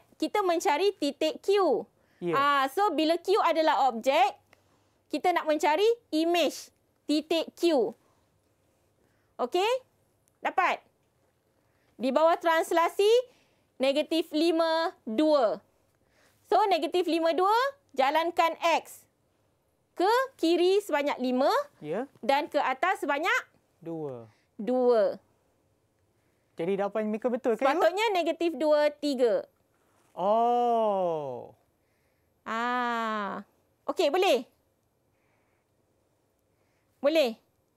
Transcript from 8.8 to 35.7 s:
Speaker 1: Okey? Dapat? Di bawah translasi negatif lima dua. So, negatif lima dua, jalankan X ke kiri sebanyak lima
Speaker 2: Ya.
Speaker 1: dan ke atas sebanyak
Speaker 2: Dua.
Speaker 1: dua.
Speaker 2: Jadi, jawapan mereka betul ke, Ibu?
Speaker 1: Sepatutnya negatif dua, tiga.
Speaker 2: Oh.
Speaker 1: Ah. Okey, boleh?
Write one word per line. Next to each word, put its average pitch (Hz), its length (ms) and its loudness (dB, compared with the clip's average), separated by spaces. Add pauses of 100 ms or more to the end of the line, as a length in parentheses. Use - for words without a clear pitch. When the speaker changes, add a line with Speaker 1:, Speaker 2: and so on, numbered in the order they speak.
Speaker 1:
Okey? 359 280 0 (680)
Dapat? - 480 -2 (1120)
Di 247 160 -2
bawah 330 240 2
translasi 339 720 0 (720)
negatif 302 480 -2
lima 330 720 0
dua. 240 560 0 (880)
So, - 160 2
negatif 359 400 0
lima 330 320 0
dua, 370 160 2 (400)
jalankan 330 640 0 (240)
X - 240 -18 (880)
ke 349 160 0 (320)
kiri 349 400 2
sebanyak 285 400 -4
lima 254 320 0 (320)
Speaker 2:
Ya. 190 240 -6 (160)
Speaker 1:
dan 277 240 0
ke - 80 -6
atas 339 480 -2
sebanyak 339 380 -2 (420)
Speaker 2:
Dua. 147 400 -10 (320)
Speaker 1:
dua. 240 640 2 (1400)
Speaker 2:
Jadi, 185 240 -2
jawapan 214 320 -4
mereka 220 160 -4
betul 240 240 -2
ke, 220 80 -4
Ibu? 269 80 2
Speaker 1:
Sepatutnya 370 380 2 (100)
negatif 330 400 -2
dua, 302 400 2
tiga. 247 480 0 (720)
Speaker 2:
Oh. 202 1400 0 (960)
Speaker 1:
Ah. 226 960 -4 (400)
Okey, 320 240 0
boleh? 330 400 2 (2500)